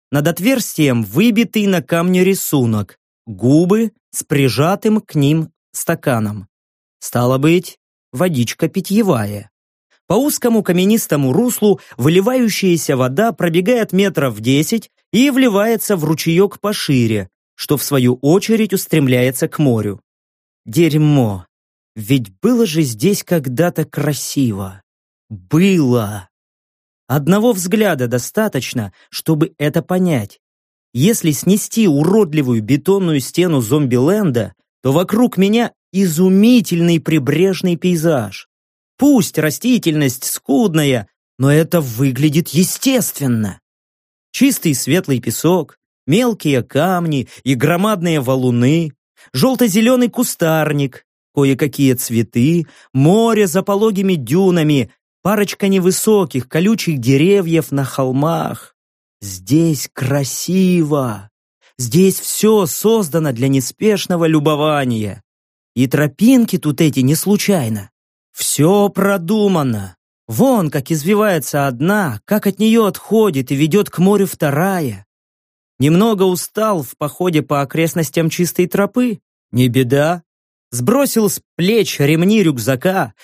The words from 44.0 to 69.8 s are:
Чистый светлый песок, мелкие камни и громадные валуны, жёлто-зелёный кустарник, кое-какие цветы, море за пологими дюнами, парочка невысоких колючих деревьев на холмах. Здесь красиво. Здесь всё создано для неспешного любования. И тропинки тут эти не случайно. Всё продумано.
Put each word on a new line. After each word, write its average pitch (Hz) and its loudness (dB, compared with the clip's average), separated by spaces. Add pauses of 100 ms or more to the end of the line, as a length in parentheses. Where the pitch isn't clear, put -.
Чистый 233 0
светлый 139 -2
песок, 156 -2 (280)
мелкие 165 0
камни 160 -2 (140)
и 135 0
громадные 170 0
валуны, 131 0 (400)
жёлто-зелёный 240 2
кустарник, 151 -2 (300)
кое-какие 135 2
цветы, 127 0 (260)
море 208 4
за 180 0
пологими 202 0
дюнами, 151 0 (300)
парочка 202 -2
невысоких 190 0
колючих 175 -2
деревьев 160 0
на 139 -2
холмах. 139 -4 (440)
Здесь 113 -2
красиво. 143 -2 (480)
Здесь 170 2
всё 208 0
создано 165 -2
для 120 -2
неспешного 170 0
любования. 143 -2 (520)
И 127 2
тропинки 196 2
тут 147 -4
эти 151 2
не 131 2
случайно. 151 -2 (420)
Всё 196 0
продумано. 185 -2 (300)